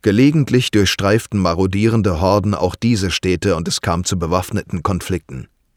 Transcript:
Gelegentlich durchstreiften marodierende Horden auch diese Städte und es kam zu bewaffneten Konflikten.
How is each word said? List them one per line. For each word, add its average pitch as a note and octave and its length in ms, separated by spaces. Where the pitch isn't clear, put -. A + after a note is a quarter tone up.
Gelegentlich B2+ 680
durchstreiften G2+ 640
marodierende F#2+ 800
Horden G2+ 340
auch D2+ 200
diese G2+ 380
Städte F#2 420
und E2 140
es - 120
kam F2 240
zu F#2+ 140
bewaffneten F2+ 640
Konflikten. E2+ 640